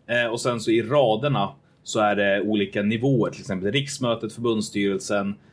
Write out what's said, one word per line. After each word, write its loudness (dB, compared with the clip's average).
Eh, 0
och -4
sen 0
så 0
i 4
raderna 2
så -2
är 2
det 2
olika 0
nivåer, 2
till -14
exempel -4
riksmötet, -2
förbundsstyrelsen, -2